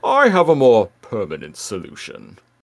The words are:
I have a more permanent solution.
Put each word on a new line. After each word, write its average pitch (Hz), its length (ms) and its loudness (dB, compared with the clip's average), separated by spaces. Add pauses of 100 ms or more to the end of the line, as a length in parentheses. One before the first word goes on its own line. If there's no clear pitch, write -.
I 269 260 2
have 180 200 2
a 160 80 4
more 120 320 4 (140)
permanent 76 540 -10
solution. - 800 -16 (320)